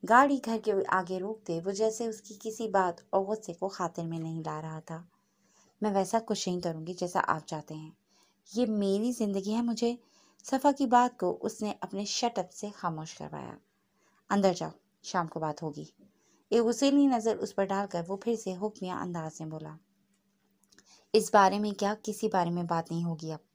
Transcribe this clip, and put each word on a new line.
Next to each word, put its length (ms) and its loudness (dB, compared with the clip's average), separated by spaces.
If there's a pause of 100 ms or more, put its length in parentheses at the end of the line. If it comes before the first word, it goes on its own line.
गाड़ी 340 8
घर 200 -2
के 260 0
आगे 340 0
रोकते 420 -4
वो 120 -4
जैसे 360 0
उसकी 260 -10
किसी 340 -8
बात 440 2
और 120 4
गुस्से 280 -6
को 160 -6
खातिर 380 -4
में 120 -4
नहीं 240 -6
ला 180 -6
रहा 200 -8
था। 280 -12 (720)
"मैं 80 2
वैसा 280 2
कुछ 300 -2
नहीं 120 0
करूँगी 340 -4
जैसा 260 -2
आप 220 0
चाहते 320 -8
हैं। 220 -14 (580)
ये 120 2
मेरी 460 2
ज़िंदगी 380 -2
है।" 120 0
मुझे 360 0 (460)
सफ़ा 280 4
की 140 2
बात 340 6
को 120 2
उसने 500 -4
अपने 240 -6
शट 320 -2
अप 120 -4
से 200 -10
खामोश 460 -6
करवाया। 400 -10 (720)
"अंदर 240 4
जाओ, 180 -6 (320)
शाम 220 -2
को 140 -8
बात 220 -4
होगी।" 300 -8 (600)
एक 100 6
गुस्सैली 440 4
नज़र 300 2
उस 160 -4
पर 140 2
डालकर 360 -2
वो 220 -6
फिर 120 2
से 160 -6
हुक्मिया 440 -6
अंदाज 440 -6
में 100 -8
बोला, 280 -12 (1400)
"इस 180 6
बारे 260 6
में 160 -2
क्या, 200 0
किसी 340 -4
बारे 220 2
में 160 -2
बात 240 -2
नहीं 140 -2
होगी 260 -4
अब।" 100 -10 (140)